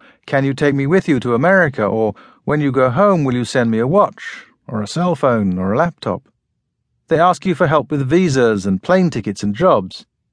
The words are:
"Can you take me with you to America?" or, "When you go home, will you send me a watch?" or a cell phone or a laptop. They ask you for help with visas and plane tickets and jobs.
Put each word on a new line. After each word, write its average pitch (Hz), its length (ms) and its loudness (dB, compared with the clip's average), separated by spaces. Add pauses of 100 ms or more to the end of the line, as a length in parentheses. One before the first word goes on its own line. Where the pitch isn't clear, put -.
(260)
"Can 135 180 0
you 139 100 0
take 143 220 0
me 139 120 -2
with 185 200 0
you 135 140 0
to 120 140 0
America?" 156 500 2
or, 107 300 -2 (280)
"When 151 160 -2
you 139 140 0
go 131 160 2
home, 180 340 2
will 127 120 0
you 123 100 -2
send 117 260 0
me 110 80 0
a 120 80 0
watch?" - 580 -2 (220)
or 107 140 -6
a 104 60 -8
cell 175 280 -2
phone 107 440 0
or 95 140 -2
a 117 40 0
laptop. 151 500 -4 (800)
They 156 120 0
ask 175 260 0
you 185 80 0
for 165 140 0
help 143 240 0
with 139 160 -2
visas 131 580 2
and 98 160 0
plane 180 280 2
tickets 104 340 -6
and 104 100 -2
jobs. 127 540 0 (260)